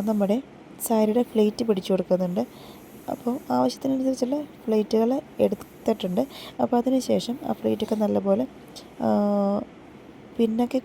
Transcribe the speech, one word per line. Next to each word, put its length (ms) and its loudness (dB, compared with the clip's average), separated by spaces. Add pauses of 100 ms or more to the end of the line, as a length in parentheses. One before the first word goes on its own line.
നമ്മുടെ 280 2 (500)
സാരിയുടെ 440 4
പ്ലേറ്റ് 380 2
പിടിച്ചു 240 0
കൊടുക്കുന്നുണ്ട്. 500 0 (680)
അപ്പോൾ 200 -4 (240)
ആവശ്യത്തിനനുസരിച്ചുള്ള 840 0 (260)
പ്ലേറ്റുകൾ 480 2 (340)
എടുത്തിട്ടുണ്ട്. 760 -2 (400)
അപ്പോൾ 200 2
അതിന് 260 2
ശേഷം 300 0 (100)
ആ 120 -4
പ്ലേറ്റൊക്കെ 440 -2
നല്ലപോലെ, 420 2 (600)
ആ, 20 2 (1300)
പിന്നൊക്കെ 480 0